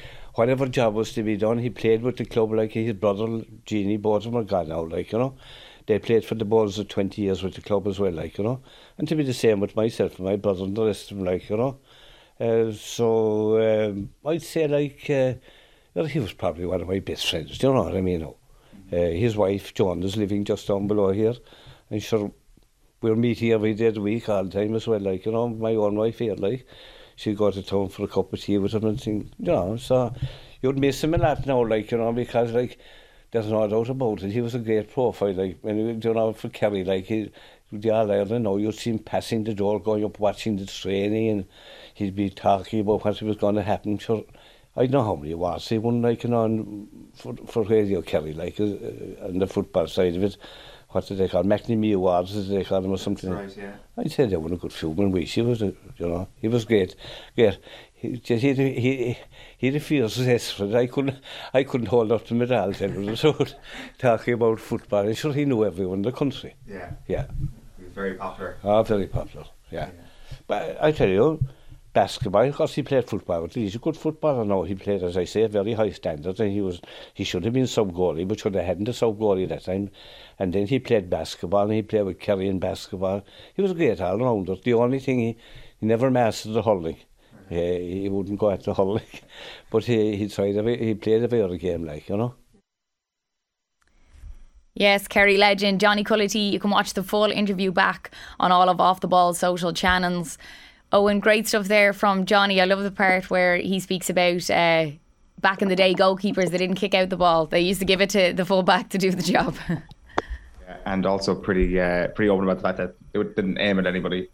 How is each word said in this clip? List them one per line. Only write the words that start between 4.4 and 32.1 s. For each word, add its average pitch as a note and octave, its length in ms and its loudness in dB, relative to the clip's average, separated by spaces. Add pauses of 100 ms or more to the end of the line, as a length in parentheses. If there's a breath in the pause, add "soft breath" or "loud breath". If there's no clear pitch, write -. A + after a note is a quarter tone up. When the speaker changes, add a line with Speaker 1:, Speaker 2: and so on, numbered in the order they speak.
Speaker 1:
are A2 40 -4
gone F#2 240 -2
now, E2 160 -4
like, E2+ 280 -6
you G#2+ 60 0
know. C3 160 -2 (520 loud breath)
They G2+ 140 2
played A2+ 240 2
for - 100 -8
the A2+ 100 -4
Bulls G#2 360 2
of G2+ 80 -6
twenty G2+ 340 -2
years F#2+ 220 0
with F#2 100 -6
the - 60 -14
club G2+ 260 -2
as G2 140 -2
well, F#2+ 100 0
like, D#2+ 280 -6
you G2+ 40 -2
know. B2+ 180 -2 (380 soft breath)
And D3+ 80 -4
to E3 80 -4
be D#3 80 0
the C3 100 -2
same A2 280 2
with G2+ 160 -2
myself A2 400 0
and F#2 100 -6
my G2 80 2
brother G2 300 0
and G2 120 -4
the A2+ 80 0
rest G#2 280 -2
of G2+ 60 -8
them, F#2+ 80 -4
like, F2+ 220 -2
you G#2 80 -2
know. C3+ 220 -2 (600 soft breath)
Uh, A2+ 320 2
so, A2 1160 2
um, G2+ 200 -8 (140)
I'd E3 180 -4
say, D#3+ 240 -2
like, C#3+ 420 -2
uh, C3 260 2 (600 soft breath)
well, E3+ 120 0
he D3+ 120 -4
was G2+ 140 -2
probably F2 340 -4
one F2 140 -2
of E2 80 -6
my F#2+ 100 -2
best - 320 -4
friends, D2+ 280 -6
do C3 100 2
you C3+ 40 4
know A#2 120 2
what F2 120 -4
I F#2+ 40 0
mean? F2+ 240 0
Uh, - 720 -12
his F2+ 400 2
wife, G2 380 0
Joan, F2+ 280 0
is F#2+ 140 -4
living G2+ 280 0
just G2+ 220 -4
down G2+ 220 0
below G2+ 240 2
here, A2 220 0 (560 soft breath)
and G#2+ 120 -4
sure, G#2 300 -2 (680)
we're A2+ 140 2
meeting A#2 380 2
every A2 220 2
day A2+ 120 2
of A2 80 2
the G#2+ 60 -6
week A2 280 -2
all G2+ 160 2
the F#2 60 -6
time G#2+ 240 -2
as A2+ 140 -4
well, G#2+ 120 2
like, F#2+ 240 -4
you A2 80 -2
know, A#2 160 0
my A2+ 280 -2
own G#2 180 2
wife A2 240 0
here, A2 160 -2
like, G2+ 320 -4 (480 loud breath)
she'd G#2+ 220 -4
go G2+ 140 2
to G2 120 -4
town G2 260 -2
for G2+ 160 -8
a F#2 40 -2
cup - 240 -2
of G2 80 -6
tea G2+ 180 0
with G2 160 0
him G#2+ 100 -2
and A2 160 -2
things, G#2+ 380 -6
you G3+ 80 -8
know, A2 300 0
so B2+ 360 0 (500 loud breath)
you'd C3+ 160 0
miss C3+ 240 0
him D#3 120 2
a E3+ 40 0
lot D3+ 280 0
now, B2+ 180 2
like, A2 260 0
you A#2 80 0
know, A#2 140 0